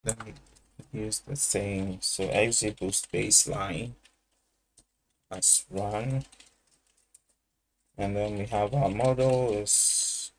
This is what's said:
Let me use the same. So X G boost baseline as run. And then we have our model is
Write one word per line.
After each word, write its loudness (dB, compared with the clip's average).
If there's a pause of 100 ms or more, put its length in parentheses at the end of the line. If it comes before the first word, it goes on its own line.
Let -4
me -16 (600)
use -4
the -8
same. -2
So -2
X 2
G 0
boost -4
baseline 2 (1400)
as 2
run. -2 (1700)
And -2
then -2
we -4
have 0
our 2
model 2
is 0